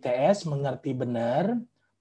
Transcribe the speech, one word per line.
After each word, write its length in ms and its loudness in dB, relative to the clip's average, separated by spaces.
T 80 -2
S 380 4
mengerti 480 -2
benar 580 0